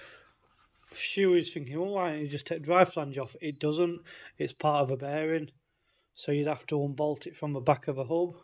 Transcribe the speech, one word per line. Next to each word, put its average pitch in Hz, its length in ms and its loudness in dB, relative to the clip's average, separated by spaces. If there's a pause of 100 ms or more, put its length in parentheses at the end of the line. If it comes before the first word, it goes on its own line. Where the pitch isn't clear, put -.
(920)
few 190 440 2
is 165 180 2
thinking, 147 260 -8
"Well, 190 120 -2
why 185 200 -2
don't 151 100 -4
you 147 80 -4
just 143 180 -8
take 165 140 -6
the 143 60 -12
drive 180 260 6
flange 143 260 -6
off?" 131 220 -8
It 147 180 -8
doesn't, 170 420 0 (380)
it's 147 140 -4
part 147 300 2
of 131 80 0
a 135 60 -2
bearing, 151 540 -2 (640)
so - 180 -4
you'd 143 140 2
have 151 220 -4
to 147 140 0
unbolt 143 440 -2
it - 100 -14
from 147 160 -6
the 139 80 -4
back 135 280 2
of 135 80 -2
the 135 80 -4
hub. 170 400 -2